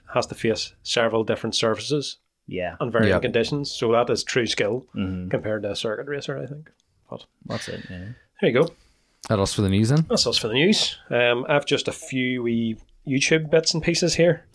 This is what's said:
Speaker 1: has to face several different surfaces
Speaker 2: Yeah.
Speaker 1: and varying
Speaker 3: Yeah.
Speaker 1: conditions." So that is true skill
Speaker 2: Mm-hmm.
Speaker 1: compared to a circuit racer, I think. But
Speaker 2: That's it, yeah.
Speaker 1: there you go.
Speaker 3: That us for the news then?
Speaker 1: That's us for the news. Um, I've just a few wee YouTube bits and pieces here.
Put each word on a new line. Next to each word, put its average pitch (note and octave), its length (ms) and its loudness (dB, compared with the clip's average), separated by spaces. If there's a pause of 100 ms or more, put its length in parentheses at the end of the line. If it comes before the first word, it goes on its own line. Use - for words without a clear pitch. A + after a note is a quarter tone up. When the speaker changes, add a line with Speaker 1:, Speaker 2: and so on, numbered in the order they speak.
(140)
Speaker 1:
has B2 120 2
to - 80 -12
face - 480 -2
several A2+ 400 2
different G#2+ 320 -2
surfaces A#2 640 -2 (320)
Speaker 2:
Yeah. F2+ 320 -6
Speaker 1:
and C3 120 -2
varying A2 180 4
Speaker 3:
Yeah. F#2 100 4
Speaker 1:
conditions." B2 500 0
So A#2 220 0
that A#2+ 180 2
is A2+ 140 0
true A#2+ 220 0
skill A2 400 -2 (100)
Speaker 2:
Mm-hmm. F#2 320 -4
Speaker 1:
compared G#2+ 340 -4
to G2+ 100 -4
a G2+ 40 -6
circuit A#2 320 -6
racer, C#3+ 300 -6
I C#3+ 80 -8
think. D3 240 -14 (400)
But - 160 -14 (200)
Speaker 2:
That's A#2 220 -8
it, - 220 -10
yeah. F#2 80 -12 (420)
Speaker 1:
there F3 100 2
you - 20 -4
go. D3 160 4 (600)
Speaker 3:
That A2 100 2
us G2 160 0
for A2 80 0
the G2 60 4
news G#2+ 220 4
then? D#3 180 4
Speaker 1:
That's - 180 2
us A#2 120 0
for A#2+ 100 -2
the G#2+ 60 -2
news. F3+ 420 4 (140)
Um, B2 380 2
I've C#3+ 180 2
just - 220 0
a - 40 -4
few B2+ 500 -4
wee A#2 340 0 (300)
YouTube D3+ 440 2
bits D#3+ 240 4
and D#3+ 80 -2
pieces E3 320 0
here. E3 300 4 (100)